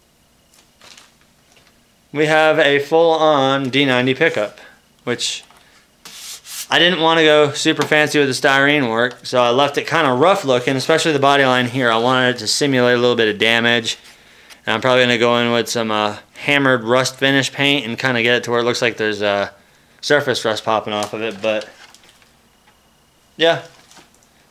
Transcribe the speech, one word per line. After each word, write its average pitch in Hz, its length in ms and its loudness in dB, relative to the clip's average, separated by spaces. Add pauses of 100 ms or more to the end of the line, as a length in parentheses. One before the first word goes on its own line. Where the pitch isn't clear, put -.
(2000)
We 151 140 0
have 156 320 4
a 143 200 2
full-on 147 920 2
D 139 140 2
ninety 127 300 0
pickup, 127 460 -2 (440)
which - 380 -6 (1300)
I 135 80 0
didn't 170 220 0
wanna 165 240 2
go 151 280 4
super 151 340 -2
fancy 151 320 0
with 143 100 2
the 131 200 -2
styrene 139 400 2
work, 117 360 -2
so 127 180 0
I 120 80 2
left 139 280 0
it 123 80 -6
kinda 156 260 0
rough 156 320 2
looking, 131 320 0
especially 160 360 0
the 156 60 0
body 139 260 4
line 123 220 2
here. 123 240 -2
I 113 60 2
wanted 123 400 2
it - 20 -14
to 110 80 -10
simulate 123 500 2
a 120 40 0
little 120 160 2
bit 113 120 2
of 101 100 -2
damage. 117 600 0 (680)
And 110 80 -2
I'm 110 60 -4
probably 127 220 2
gonna 120 160 0
go 120 200 0
in 120 140 0
with 117 160 -2
some, 113 220 -4
uh, 104 260 -2 (180)
hammered 139 500 0
rust 127 320 0
finish 135 360 0
paint 143 340 -2
and 113 120 -8
kinda 123 240 -2
get 120 140 2
it 117 80 -4
to 120 60 -8
where 120 100 0
it 117 40 -2
looks 120 180 -2
like 113 140 -2
there's, 107 260 -4
uh, 101 280 -2 (500)
surface 139 440 -2
rust 110 200 -4
popping 110 280 -4
off 104 200 -6
of 110 100 -8
it, 107 180 -10
but 107 280 -4 (1700)
yeah. 156 260 0 (880)